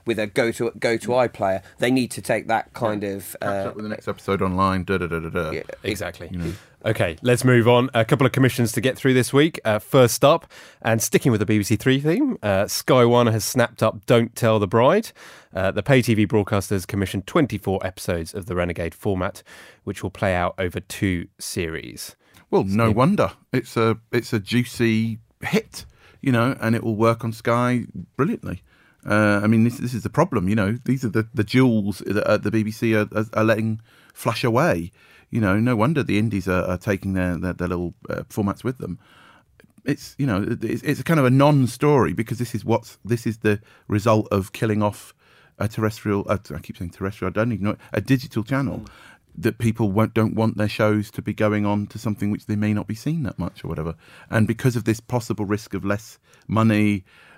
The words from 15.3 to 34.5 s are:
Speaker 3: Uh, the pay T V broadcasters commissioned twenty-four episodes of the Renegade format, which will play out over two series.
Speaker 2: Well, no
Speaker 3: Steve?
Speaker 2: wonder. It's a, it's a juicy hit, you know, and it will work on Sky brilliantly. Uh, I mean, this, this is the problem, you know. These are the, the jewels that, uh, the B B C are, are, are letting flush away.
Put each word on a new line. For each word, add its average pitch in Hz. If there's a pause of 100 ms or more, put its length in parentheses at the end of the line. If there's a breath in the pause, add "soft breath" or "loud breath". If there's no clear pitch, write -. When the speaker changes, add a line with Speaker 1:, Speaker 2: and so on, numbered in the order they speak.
Speaker 3:
Uh, 95
the 104
pay 131
T 117
V 104
broadcasters 101
commissioned 98
twenty-four 101
episodes 87
of 95
the 90
Renegade 87
format, 95 (420 loud breath)
which -
will 95
play 95
out 87
over 90
two 92 (120)
series. 80 (340 soft breath)
Speaker 2:
Well, 160
no 107
Speaker 3:
Steve? 107
Speaker 2:
wonder. 139 (220)
It's 127
a, 113 (140)
it's 120
a 113
juicy 113 (220)
hit, - (360 soft breath)
you 135
know, 117
and 113
it -
will 113
work 113
on 117
Sky 120 (320)
brilliantly. 127 (480 soft breath)
Uh, 104
I 107
mean, 113
this, 120
this 123
is 107
the -
problem, 117
you 110
know. 107
These 131
are 107
the, 110
the 110
jewels 113
that, 101
uh, 107
the 101
B 110
B 107
C 110
are, 107
are, 110
are 110
letting 110 (340 soft breath)
flush -
away. 113 (400 soft breath)